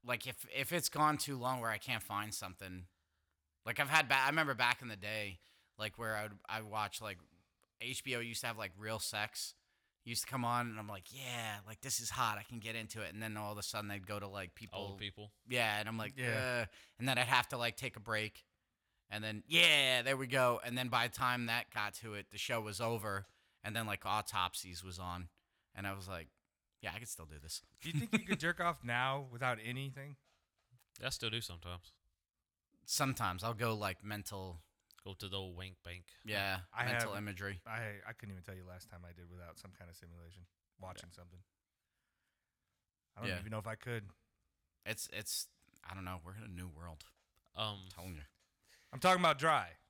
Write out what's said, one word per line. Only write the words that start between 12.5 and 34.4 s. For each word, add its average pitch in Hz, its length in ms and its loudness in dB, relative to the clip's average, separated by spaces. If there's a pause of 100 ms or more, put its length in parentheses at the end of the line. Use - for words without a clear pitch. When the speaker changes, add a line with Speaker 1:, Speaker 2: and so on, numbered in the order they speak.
Speaker 1:
get 113 180 -6
into 110 240 -6
it." 90 140 -4
And 107 80 -6
then 107 160 -4
all 104 140 -2
of 104 40 -6
a 101 60 -6
sudden, 104 260 -4
they'd 101 180 -6
go 104 140 -2
to, 101 80 -6
like, 95 260 -8
people. 98 240 -10
Speaker 2:
Old 98 200 -6
people. 104 340 -10 (160)
Speaker 1:
Yeah, 113 300 4
and 104 100 -2
I'm 113 80 -4
like, 107 220 -4
Speaker 3:
Yeah. 123 460 2
Speaker 1:
"Uh," - 20 -2 (320)
and 123 100 0
then 127 80 4
I'd 123 100 4
have 123 240 8
to, 135 60 -2
like, 117 220 0
take 131 180 -4
a 117 40 -12
break. 107 440 -2 (640)
And 104 160 -4
then, 107 240 -4
"Yeah, 147 540 8
there 135 160 4
we 135 80 0
go." 123 360 6
And 120 140 -2
then 127 120 0
by 117 180 4
the 117 80 -4
time 123 320 2
that 117 260 2
got 104 300 0
to 113 120 -6
it, 101 160 -6
the 104 60 -12
show 117 240 0
was 107 220 -4
over. 107 420 0 (420)
And 107 80 -4
then, 113 120 0
like, 101 180 -2
Autopsies 92 800 0
was 90 140 -8
on. 90 300 -6 (460)
And 98 120 -6
I 98 80 -2
was 95 120 -10
like, 82 220 -8 (540)
"Yeah, 101 120 -2
I 107 40 -8
can 113 80 -10
still - 180 -10
do 76 180 -14
this." - 200 -8 (180)
Speaker 3:
Do 156 80 -6
you 160 100 0
think - 140 0
you 220 140 2
could 202 140 0
Speaker 1:
<laughs> 156 60 0
Speaker 3:
jerk 175 140 2
off 170 240 2
now 131 480 2
without 120 320 2
anything? 135 520 -6 (840)
Speaker 2:
I 127 60 0
still 117 220 0
do 113 100 -2
sometimes. 87 540 -10 (920)
Speaker 1:
Sometimes. 110 580 2
I'll 117 120 0
go, 113 200 2
like, 101 300 -2
mental. 95 560 -6 (420)